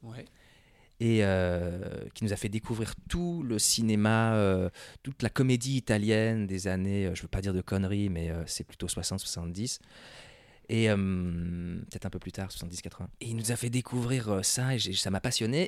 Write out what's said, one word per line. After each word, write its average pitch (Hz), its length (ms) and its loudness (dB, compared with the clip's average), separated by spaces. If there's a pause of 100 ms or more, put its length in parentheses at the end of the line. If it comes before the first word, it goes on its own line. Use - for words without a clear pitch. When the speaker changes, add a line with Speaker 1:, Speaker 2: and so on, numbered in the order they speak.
Speaker 1:
Ouais. 117 220 -14 (720)
Speaker 2:
Et, 113 240 4
euh, 90 560 2 (340)
qui - 100 -6
nous 101 100 0
a - 20 -2
fait 107 140 -4
découvrir 110 440 -4 (140)
tout 175 340 -2
le 117 160 0
cinéma, 110 760 4
euh, 95 340 4 (320)
toute - 220 -6
la 117 60 0
comédie 131 480 2
italienne 110 680 2
des 95 220 -4
années, 98 400 2
euh, 87 80 0
je - 80 -8
veux - 60 -10
pas 98 120 0
dire 98 120 0
de 92 80 2
conneries, 98 480 0
mais, 82 200 -2
euh, 82 160 -4
c'est - 200 -8
plutôt - 240 -8
soixante, 95 320 -4
soixante-dix. 87 580 -6 (880)
Et, 113 240 2
euh, 87 880 0 (100)
peut-être - 160 -10
un 95 60 -4
peu 92 80 -8
plus 87 140 -10
tard, 95 180 -6
soixante-dix, 87 320 -10
quatre-vingts. 87 260 -10 (120)
Et 117 80 -10
il 113 80 -4
nous 113 140 -2
a 120 40 0
fait 120 160 -2
découvrir, 123 580 0
euh, 95 140 2
ça, 127 320 2
et - 20 0
j'ai, 95 160 -2
ça 95 160 0
m'a 95 120 0
passionné. 123 460 0